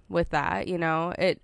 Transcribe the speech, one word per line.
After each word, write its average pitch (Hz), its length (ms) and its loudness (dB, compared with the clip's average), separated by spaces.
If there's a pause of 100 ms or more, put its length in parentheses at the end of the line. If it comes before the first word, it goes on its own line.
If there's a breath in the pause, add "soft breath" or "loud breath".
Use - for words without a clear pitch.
with 170 220 0
that, - 380 0
you 180 100 -2
know, 165 400 0
it, 180 260 2